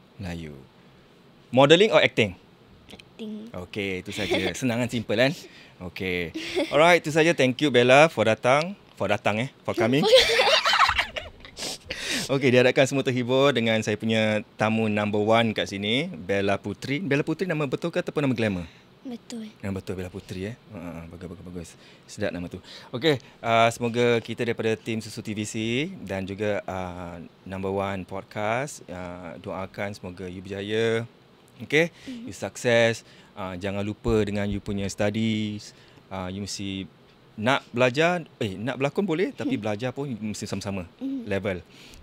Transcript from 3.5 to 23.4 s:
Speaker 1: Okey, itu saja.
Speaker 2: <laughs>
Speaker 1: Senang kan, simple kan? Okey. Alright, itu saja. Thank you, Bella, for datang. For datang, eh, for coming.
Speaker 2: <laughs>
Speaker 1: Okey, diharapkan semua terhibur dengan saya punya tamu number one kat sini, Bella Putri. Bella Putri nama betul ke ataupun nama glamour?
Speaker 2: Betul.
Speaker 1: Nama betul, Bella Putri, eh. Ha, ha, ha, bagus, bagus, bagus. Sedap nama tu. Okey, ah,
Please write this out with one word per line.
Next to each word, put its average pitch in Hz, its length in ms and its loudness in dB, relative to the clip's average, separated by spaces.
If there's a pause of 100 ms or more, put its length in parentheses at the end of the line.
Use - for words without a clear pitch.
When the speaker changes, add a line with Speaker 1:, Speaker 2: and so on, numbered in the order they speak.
Speaker 1:
Okey, 95 400 -6
itu 101 80 -10
saja. 98 240 -2 (120)
Speaker 2:
<laughs> - 120 -8
Speaker 1:
Senang 117 160 0
kan, 120 160 0
simple 110 240 -2
kan? 135 160 4 (560)
Okey. 90 400 -4 (400)
Alright, 165 320 6
itu 160 80 -6
saja. 160 240 4
Thank 131 320 2
you, 139 80 2
Bella, 127 400 8
for 110 160 2
datang. 143 480 2 (160)
For 98 160 -2
datang, 107 320 0
eh, 135 80 -4 (160)
for 107 80 -2
coming. 131 360 2
Speaker 2:
<laughs> 466 40 4 (2250)
Speaker 1:
Okey, 131 240 4
diharapkan 127 320 8
semua 135 160 0
terhibur 131 560 4
dengan 113 240 2
saya 107 160 0
punya 110 560 2
tamu 110 320 2
number 104 320 0
one 110 320 4
kat 98 160 -2
sini, 113 480 -2
Bella 98 480 0
Putri. 131 400 -6
Bella 143 240 0
Putri 180 240 -4
nama 151 160 -2
betul 147 240 -4
ke 175 160 -4
ataupun 160 160 -4
nama 131 160 0
glamour? 95 300 0 (400)
Speaker 2:
Betul. 226 400 -12 (160)
Speaker 1:
Nama 101 80 -6
betul, 95 240 -8
Bella 90 160 -8
Putri, 95 400 -10
eh. 127 40 -12 (200)
Ha, - 0 -
ha, 87 160 -12
ha, 82 160 -12
bagus, 85 240 -14
bagus, 87 160 -16
bagus. 87 220 -12 (340)
Sedap - 320 -6
nama 87 160 -8
tu. 90 80 -12 (320)
Okey, 131 320 0 (160)
ah, 113 320 4